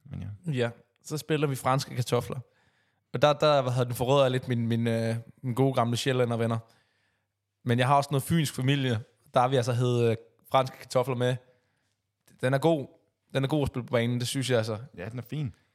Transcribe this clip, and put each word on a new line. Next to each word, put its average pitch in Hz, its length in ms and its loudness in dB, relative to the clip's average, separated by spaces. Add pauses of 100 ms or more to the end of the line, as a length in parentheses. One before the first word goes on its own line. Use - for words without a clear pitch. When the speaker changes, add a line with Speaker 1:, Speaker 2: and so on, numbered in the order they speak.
Speaker 1:
men 92 160 -12 (260)
ja. 160 40 -2
Speaker 2:
Ja, 120 180 0 (340)
så 151 140 -8
spiller 147 300 -2
vi 135 80 -2
franske 131 400 0
kartofler. 123 440 -2 (760)
Og 120 80 -6
der, 147 120 6
der, 147 280 4
hvad 127 100 0
hedder 123 140 0
den, 120 100 -6
forråder 131 280 4
jeg 127 80 2
lidt 127 160 -2
min, 117 200 0
min, 117 200 0
øh, 113 280 -2 (260)
min 127 140 -4
gode 135 180 2
gamle 120 240 0
sjællandervenner. 117 600 0 (1040)
Men 120 160 2
jeg 123 80 2
har 143 80 4
også 143 160 2
noget 135 120 0
fynsk 165 320 0
familie. 131 440 0 (340)
Der 135 60 4
har 123 80 4
vi 135 80 0
altså 123 180 0
hed, 120 360 2
øh, 110 60 0 (360)
franske 131 260 0
kartofler 127 380 -2
med. 123 200 0 (1080)
Den 131 120 0
er 139 40 4
god. 156 300 0 (460)
Den 135 100 0
er 135 40 0
god 147 140 0
at 131 60 0
spille - 180 -6
på - 60 -16
banen, 120 280 0
det 120 80 -4
synes 127 220 -4
jeg 123 80 2
altså. 110 200 -2 (200)
Speaker 1:
Ja, 90 120 -10
den 123 100 -12
er 113 40 -10
fin. 143 320 -8 (200)